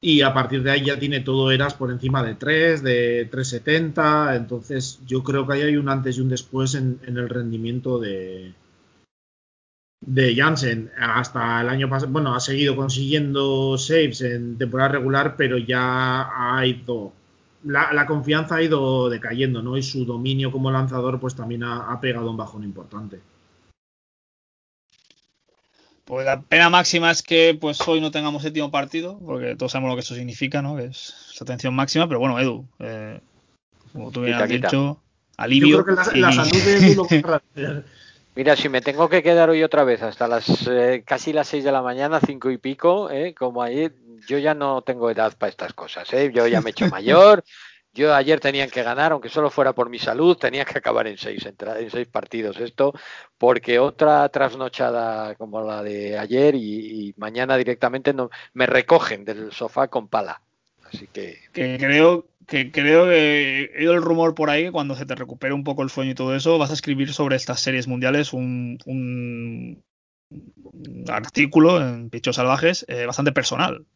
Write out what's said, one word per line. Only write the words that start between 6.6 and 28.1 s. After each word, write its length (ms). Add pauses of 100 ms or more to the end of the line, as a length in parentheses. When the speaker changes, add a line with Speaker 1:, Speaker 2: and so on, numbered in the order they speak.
Speaker 1:
en, 280
en 120
el 120
rendimiento 720
de, 540 (1500)
de 340
Jansen. 600
Hasta 640
el 80
año 180
pas-, 200
bueno, 260
ha 60
seguido 360
consiguiendo 1040
saves 420
en 380
temporada 320
regular, 460
pero 220
ya 720
ha 360
ido, 460 (520)
la, 280
la 140
confianza 500
ha 60
ido 480
decayendo, 520
¿no? 140
Y 60
su 220
dominio 480
como 180
lanzador, 480
pues, 160
también 300
ha, 260
ha 100
pegado 300
un 60
bajón 280
importante. 540 (2750)
Speaker 2:
Pues 200
la 160
pena 300
máxima 400
es 120
que, 380
pues, 280
hoy 120
no 120